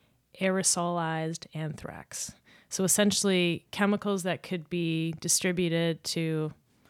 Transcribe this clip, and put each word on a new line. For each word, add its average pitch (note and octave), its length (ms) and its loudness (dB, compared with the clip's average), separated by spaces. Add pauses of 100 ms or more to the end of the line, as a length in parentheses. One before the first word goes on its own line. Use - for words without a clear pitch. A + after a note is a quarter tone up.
(400)
aerosolized F3 1120 0
anthrax. - 800 -8 (360)
So - 140 -2
essentially F#3+ 880 4
chemicals G3+ 520 2
that F3+ 200 -2
could E3+ 260 -6
be E3 500 0
distributed E3+ 840 0
to, D#3+ 480 -2 (360)